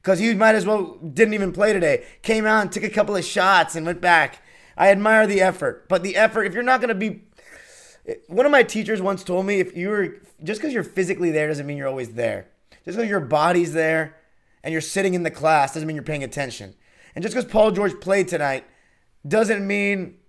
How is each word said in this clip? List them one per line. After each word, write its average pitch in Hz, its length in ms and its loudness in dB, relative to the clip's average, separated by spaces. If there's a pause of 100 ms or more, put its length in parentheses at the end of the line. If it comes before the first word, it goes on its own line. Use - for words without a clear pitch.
'Cause 190 160 2
he 226 140 2
might 220 220 6
as 208 100 0
well 196 300 -2
didn't 165 400 0
even 196 180 -2
play 208 220 2
today. 160 320 0 (160)
Came 220 240 0
out 214 160 4
and 196 100 -4
took 208 120 -6
a 214 40 -4
couple 202 280 -2
of 175 100 -2
shots 180 500 2
and 160 80 -6
went 170 160 -6
back. 165 420 2 (360)
I 185 100 6
admire 214 380 4
the 196 160 2
effort. 185 480 -2
But 180 120 2
the 190 140 -4
effort, 220 280 2
if 185 100 -6
you're 226 80 -4
not 254 180 2
gonna 226 140 -2
be, 208 300 -6 (1000)
one 220 200 0
of 294 40 4
my 269 140 6
teachers 214 360 -4
once 190 220 -4
told 185 240 -2
me, 202 140 0
if 180 160 -4
you're, 190 400 -4 (260)
just 208 180 -8
'cause 302 120 -6
you're 226 100 -4
physically 180 480 -2
there 151 160 0
doesn't 147 200 -6
mean 143 100 -8
you're 139 100 -8
always 127 280 -6
there. 110 340 -4 (360)
Just 175 140 -8
'cause 226 80 -2
your 202 140 0
body's 160 520 2
there 160 440 -2 (480)
and 160 80 -6
you're 160 80 -2
sitting 190 340 -2
in 180 80 -2
the 160 80 -2
class 147 440 2
doesn't 156 120 -6
mean 156 80 -6
you're 147 80 -10
paying 147 220 -6
attention. 117 500 -10 (400)
And 160 80 -8
just 214 140 -6
'cause 247 80 -2
Paul 220 260 2
George 190 300 -2
played 190 260 0
tonight 147 380 -4 (640)
doesn't 208 360 0
mean 196 520 -2 (120)